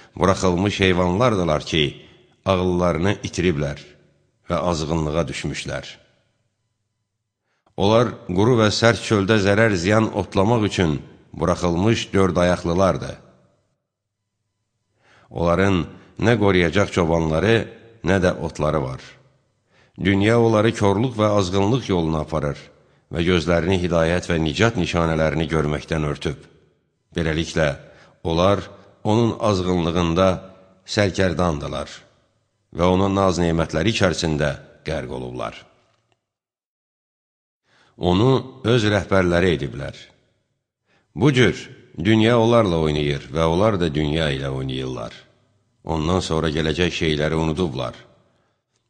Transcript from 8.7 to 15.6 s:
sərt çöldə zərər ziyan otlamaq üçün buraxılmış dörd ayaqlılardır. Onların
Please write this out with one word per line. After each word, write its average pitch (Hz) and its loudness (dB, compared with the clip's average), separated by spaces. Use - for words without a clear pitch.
sərt 113 2
çöldə 107 2
zərər 101 2
ziyan 104 2
otlamaq 101 0
üçün 80 0
buraxılmış 87 0
dörd 92 2
ayaqlılardır. 87 0
Onların 85 2